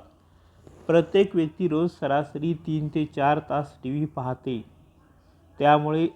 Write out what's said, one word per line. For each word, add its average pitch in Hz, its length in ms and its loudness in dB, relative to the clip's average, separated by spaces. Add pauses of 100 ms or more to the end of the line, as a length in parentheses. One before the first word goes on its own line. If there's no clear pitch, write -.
(880)
प्रत्येक 170 500 2
व्यक्ती 160 320 -2
रोज 160 220 0
सरासरी 147 640 -2
तीन 156 340 -4
ते 151 160 -2
चार 147 340 0
तास 143 440 -6
टीव्ही 143 220 -4
पाहते, 127 600 -6 (920)
त्यामुळे 151 580 4